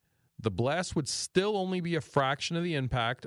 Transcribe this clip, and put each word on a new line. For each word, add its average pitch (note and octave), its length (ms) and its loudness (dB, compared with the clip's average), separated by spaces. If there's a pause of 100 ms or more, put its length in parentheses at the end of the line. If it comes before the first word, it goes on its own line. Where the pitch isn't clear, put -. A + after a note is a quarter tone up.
(400)
The A2 120 0
blast C3+ 440 0
would D#3+ 140 -2
still G3+ 480 0
only F#3 240 -2
be E3+ 140 -2
a D3+ 60 -2
fraction C#3 540 0
of E3+ 80 0
the F3 120 -2
impact B2+ 520 -2